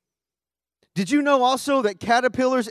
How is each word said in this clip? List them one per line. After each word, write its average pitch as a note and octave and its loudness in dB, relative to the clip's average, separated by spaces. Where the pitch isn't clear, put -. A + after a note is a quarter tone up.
Did F#3 -4
you D4 2
know C#4 2
also C4+ 0
that G3+ -4
caterpillars B3 0